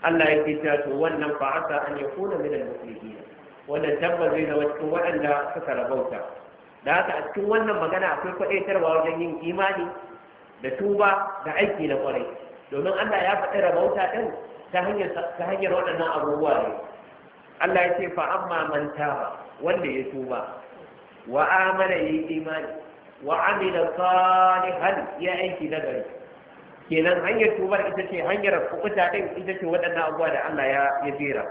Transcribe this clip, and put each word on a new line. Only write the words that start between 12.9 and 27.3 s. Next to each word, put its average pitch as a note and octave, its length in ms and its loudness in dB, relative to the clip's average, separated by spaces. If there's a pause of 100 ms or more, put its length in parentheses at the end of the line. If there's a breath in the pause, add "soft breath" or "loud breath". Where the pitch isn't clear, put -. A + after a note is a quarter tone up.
Allah G3+ 300 0
ya G3 140 2
faɗi G3+ 240 0
rabauta F3+ 420 4 (100)
ɗin A3 200 -2 (400)
ta F3+ 80 4
hanyar, F#3+ 320 0
ta E3+ 320 -4
hanyar F#3+ 280 0
waɗannan E3+ 360 0
abubuwa D3 460 2
ne. - 200 0 (840)
Allah F#3 220 4
ya F3 120 4
ce, F3 160 -2
"Fa F3 140 -2
amma E3+ 460 -2
man D3 240 0
taba," C#3+ 420 -4 (220)
wanda E3 280 0
ya C3 180 -2
tuba, B2 440 -6 (800)
"wa C#3 180 2
amana," F#3+ 500 4
ya D#3 140 0
yi D#3 320 -2
imani, D#3 280 -6 (500)
"wa C#3+ 180 -2
amila F#3 560 0
salihan," F#3 1120 4 (100)
ya F3+ 160 -2
aiki F#3 360 -4
na D#3 100 -2
gari. - 260 -4 (800)
Kenan E3+ 340 4
hanyar G#3+ 360 2